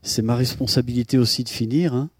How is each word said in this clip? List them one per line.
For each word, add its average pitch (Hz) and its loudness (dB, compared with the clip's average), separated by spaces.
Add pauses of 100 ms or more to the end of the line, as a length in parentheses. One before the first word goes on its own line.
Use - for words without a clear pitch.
C'est - -2
ma 113 2
responsabilité 123 0
aussi 123 2
de 117 -8
finir, 131 0
hein. 139 -2 (100)